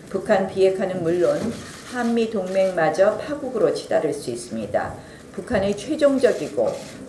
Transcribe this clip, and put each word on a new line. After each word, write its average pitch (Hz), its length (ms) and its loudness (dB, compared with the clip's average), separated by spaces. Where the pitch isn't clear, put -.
북한 190 380 2
비핵화는 190 560 2
물론 170 360 2
한미 233 380 0
동맹마저 185 880 2
파국으로 254 560 0
치달을 139 400 0
수 - 180 -6
있습니다. - 600 -4
북한의 202 420 -2
최종적이고 202 960 2